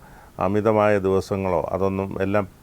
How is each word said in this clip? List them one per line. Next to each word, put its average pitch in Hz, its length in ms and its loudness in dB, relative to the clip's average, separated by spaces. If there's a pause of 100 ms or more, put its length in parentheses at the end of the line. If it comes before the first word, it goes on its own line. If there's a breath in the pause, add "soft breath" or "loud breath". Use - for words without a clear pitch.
(380 loud breath)
അമിതമായ 104 600 2
ദിവസങ്ങളോ 95 720 0
അതൊന്നും 95 500 -4
എല്ലാം 98 260 -2 (140)